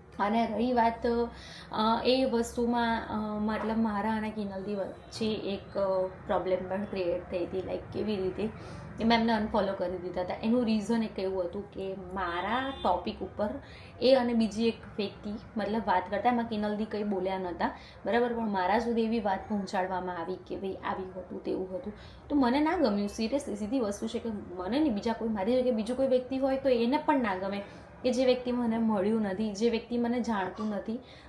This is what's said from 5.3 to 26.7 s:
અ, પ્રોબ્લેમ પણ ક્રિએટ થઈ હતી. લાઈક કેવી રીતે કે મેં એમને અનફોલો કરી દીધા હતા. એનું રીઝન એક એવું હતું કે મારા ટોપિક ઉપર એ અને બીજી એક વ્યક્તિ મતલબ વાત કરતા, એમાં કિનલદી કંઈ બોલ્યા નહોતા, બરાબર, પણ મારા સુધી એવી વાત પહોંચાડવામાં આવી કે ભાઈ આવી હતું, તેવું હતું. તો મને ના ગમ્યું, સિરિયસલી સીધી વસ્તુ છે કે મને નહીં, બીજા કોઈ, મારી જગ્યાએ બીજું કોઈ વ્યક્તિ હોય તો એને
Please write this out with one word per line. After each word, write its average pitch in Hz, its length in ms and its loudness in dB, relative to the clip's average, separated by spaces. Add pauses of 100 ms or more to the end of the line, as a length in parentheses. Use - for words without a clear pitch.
અ, 190 280 2 (200)
પ્રોબ્લેમ 185 420 0
પણ 196 160 -2
ક્રિએટ 180 460 -2
થઈ 180 140 -2
હતી. 185 180 -4
લાઈક 185 180 -6 (120)
કેવી 208 240 -2
રીતે 190 320 -2 (500)
કે - 60 -2
મેં 226 160 6
એમને 233 120 2
અનફોલો 214 400 2
કરી 185 260 -2
દીધા 180 220 -4
હતા. 180 220 -2
એનું 233 220 4
રીઝન 220 380 2
એક 214 160 -6
એવું 190 260 0
હતું 196 260 -6
કે 190 240 -6 (200)
મારા 196 580 -2 (100)
ટોપિક 196 400 0
ઉપર 208 260 -2 (520)
એ 254 140 8
અને 240 200 4
બીજી 226 340 2
એક 220 60 2 (220)
વ્યક્તિ 208 340 -6 (260)
મતલબ 208 300 -2
વાત 185 240 2
કરતા, 202 180 2
એમાં 240 160 4
કિનલદી 208 400 -2
કંઈ 214 180 -4
બોલ્યા 190 360 0
નહોતા, 185 320 -2 (360)
બરાબર, 233 260 2
પણ 226 180 -2
મારા 196 280 4
સુધી 233 240 2
એવી 226 180 2
વાત 196 280 0
પહોંચાડવામાં 185 680 -2
આવી 180 180 -4 (120)
કે 190 80 -4
ભાઈ 190 180 -4
આવી 185 460 -6
હતું, - 240 -10
તેવું 185 320 -4
હતું. 202 160 -8 (360)
તો 285 80 2
મને 262 240 6
ના 311 160 4
ગમ્યું, 208 320 2
સિરિયસલી 226 480 -2
સીધી 214 240 -2
વસ્તુ 208 260 -2
છે 226 120 -6
કે 226 100 -4 (280)
મને 190 240 0
નહીં, 294 140 4
બીજા 202 180 0
કોઈ, 226 160 -2
મારી 208 240 2
જગ્યાએ 254 240 4
બીજું 220 200 -2
કોઈ 269 100 4
વ્યક્તિ 254 300 2
હોય 262 200 2
તો 269 120 0
એને 240 280 4